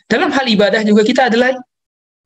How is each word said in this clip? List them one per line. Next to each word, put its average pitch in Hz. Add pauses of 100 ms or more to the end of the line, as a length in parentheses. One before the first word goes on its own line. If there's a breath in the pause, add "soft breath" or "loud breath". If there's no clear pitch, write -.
(120)
Dalam 294
hal 269
ibadah 208
juga 208
kita 247
adalah 247 (720)